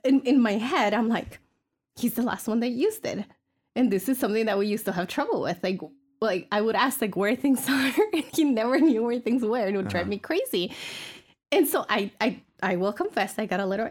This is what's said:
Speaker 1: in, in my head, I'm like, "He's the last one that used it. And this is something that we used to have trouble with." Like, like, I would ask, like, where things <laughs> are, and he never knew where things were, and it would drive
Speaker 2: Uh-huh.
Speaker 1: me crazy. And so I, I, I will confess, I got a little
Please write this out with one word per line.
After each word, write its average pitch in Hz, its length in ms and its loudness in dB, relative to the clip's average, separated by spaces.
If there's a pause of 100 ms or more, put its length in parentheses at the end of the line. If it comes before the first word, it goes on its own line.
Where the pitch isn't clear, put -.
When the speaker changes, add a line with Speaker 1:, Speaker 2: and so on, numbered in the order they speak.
Speaker 1:
in, 269 180 6
in 254 200 4
my 220 120 4
head, 254 400 2
I'm 226 160 2
like, - 300 -4 (560)
"He's 240 180 -2
the 233 100 -2
last - 240 -4
one 226 140 0
that 247 80 -2
used 294 360 -2
it. 202 200 -4 (500)
And 240 160 4
this 185 180 0
is 262 100 0
something 220 260 0
that 202 120 0
we 202 100 0
used 208 180 -2
to 196 60 0
have 180 160 -2
trouble 294 340 -2
with." 175 220 -4
Like, 190 160 -2 (420)
like, 190 300 0
I 208 100 2
would 220 140 0
ask, 240 260 2
like, 208 140 -2
where 202 200 2
things 262 300 2
<laughs> - 40 -2
are, 269 220 0 (220)
and 320 100 -2 (100)
he 320 100 2
never 254 360 2
knew 254 240 4
where 240 160 0
things 240 240 0
were, 220 220 0
and 196 100 0
it - 20 0
would 190 100 -2
drive 175 160 -2
Speaker 2:
Uh-huh. 190 60 -4
Speaker 1:
me 202 100 -4
crazy. 320 540 -2 (760)
And 277 160 4
so - 220 -2
I, 202 220 0 (100)
I, 262 200 0 (200)
I 185 140 0
will 190 180 0
confess, 220 460 -4
I 220 80 -4
got 185 120 -2
a 196 60 -2
little 196 260 -2